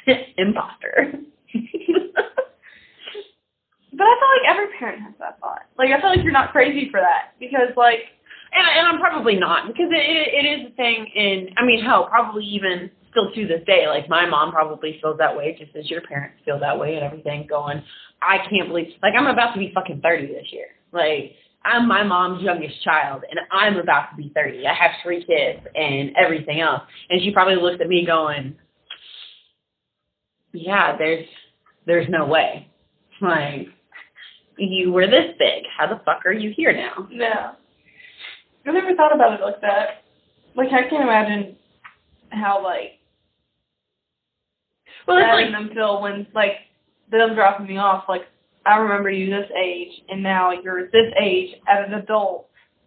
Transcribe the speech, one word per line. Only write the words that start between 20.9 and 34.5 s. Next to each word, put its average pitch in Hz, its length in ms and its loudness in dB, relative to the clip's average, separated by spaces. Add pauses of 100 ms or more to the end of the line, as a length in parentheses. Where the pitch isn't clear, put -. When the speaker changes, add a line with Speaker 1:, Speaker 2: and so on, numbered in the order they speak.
Speaker 1:
Like, 151 420 -2 (300)
I'm 240 220 2
my 202 160 2
mom's 180 380 0
youngest 170 420 -4
child, 143 460 -2
and 160 80 -10 (140)
I'm 196 260 2
about 160 340 0
to 151 40 -20
be 147 180 -14
thirty. 135 320 -4
I 143 80 0
have 165 180 2 (120)
three 175 220 -4
kids 147 500 -2
and 143 420 -4
everything 160 440 0
else. 143 220 0 (260)
And 180 120 0
she 202 100 -2
probably 190 260 4
looks 175 240 0
at 170 80 0
me 175 160 2
going, 151 500 -2 (2000)
"Yeah, 175 440 0
there's, 160 280 -2 (600)
there's 165 240 2
no 165 160 0
way. 147 440 0 (520)
Like, 143 460 -2 (880)